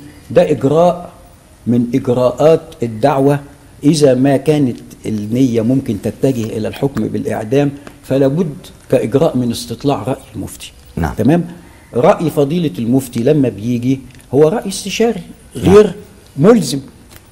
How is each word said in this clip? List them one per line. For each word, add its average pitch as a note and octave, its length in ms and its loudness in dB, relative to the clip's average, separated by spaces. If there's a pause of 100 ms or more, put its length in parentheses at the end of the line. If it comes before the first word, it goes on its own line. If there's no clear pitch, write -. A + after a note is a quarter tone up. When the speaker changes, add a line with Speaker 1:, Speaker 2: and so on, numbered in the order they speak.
(320)
Speaker 1:
ده - 200 4
إجراء D3 580 2 (580)
من A#2+ 260 2
إجراءات B2+ 680 2 (220)
الدعوة. C3+ 560 0 (440)
إذا C#3+ 300 4
ما C3+ 240 2
كانت D3 400 0 (280)
النية A2 560 0
ممكن A#2+ 400 0
تتجه A#2+ 420 -2
إلى G#2+ 240 -6
الحكم A2 400 -4
بالإعدام A2 640 -2 (320)
فلا C3+ 240 0
بد D3+ 280 -2 (360)
كإجراء B2+ 460 0
من B2 140 -2
استطلاع A2+ 560 -4
رأي C3 140 -6 (140)
المفتي. - 360 -14 (240)
Speaker 2:
نعم. E2 220 -4
Speaker 1:
تمام؟ D#3+ 280 2 (480)
رأي D#3+ 360 2
فضيلة D3+ 500 -2
المفتي A#2 440 -2
لما C#3 260 2
بيجي A#2+ 500 -4 (340)
هو D3+ 140 6
رأي G3+ 220 -4
استشاري G3 520 -4 (340)
Speaker 2:
نعم. B2 100 -4
Speaker 1:
غير G3+ 280 6 (440)
ملزم، D3+ 420 2 (520)